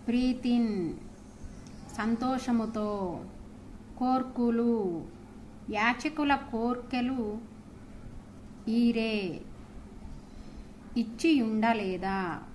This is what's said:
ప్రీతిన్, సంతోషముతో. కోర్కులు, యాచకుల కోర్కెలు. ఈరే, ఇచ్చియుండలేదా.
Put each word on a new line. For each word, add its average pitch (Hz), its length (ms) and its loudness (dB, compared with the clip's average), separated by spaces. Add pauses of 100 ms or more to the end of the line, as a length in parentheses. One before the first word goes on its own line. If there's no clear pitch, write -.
ప్రీతిన్, 240 880 4 (1000)
సంతోషముతో. 220 1200 0 (760)
కోర్కులు, 233 1040 4 (680)
యాచకుల 262 640 2
కోర్కెలు. 240 1040 0 (1300)
ఈరే, 226 720 4 (1600)
ఇచ్చియుండలేదా. 214 1400 2 (140)